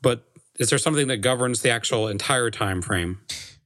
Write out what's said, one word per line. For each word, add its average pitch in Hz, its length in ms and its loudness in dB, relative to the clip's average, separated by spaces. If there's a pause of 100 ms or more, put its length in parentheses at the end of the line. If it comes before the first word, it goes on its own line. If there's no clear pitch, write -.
But 120 220 2 (360)
is 120 120 0
there 139 80 4
something 147 280 2
that 127 100 0
governs 123 440 0
the 131 80 2
actual 110 380 0
entire 117 440 0
time 95 300 -2
frame? 90 380 -2 (460)